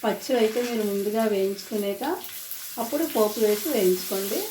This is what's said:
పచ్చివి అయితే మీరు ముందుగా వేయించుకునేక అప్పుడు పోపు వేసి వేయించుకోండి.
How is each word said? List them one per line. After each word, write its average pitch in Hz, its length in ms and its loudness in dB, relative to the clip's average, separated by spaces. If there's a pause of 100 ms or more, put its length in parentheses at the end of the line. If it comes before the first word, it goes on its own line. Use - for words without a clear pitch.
పచ్చివి 233 400 2
అయితే 226 160 2 (100)
మీరు 220 220 0
ముందుగా 208 320 0 (120)
వేయించుకునేక 196 680 -2 (800)
అప్పుడు 294 220 0 (100)
పోపు 214 300 4
వేసి 208 220 2 (100)
వేయించుకోండి. 196 640 2 (100)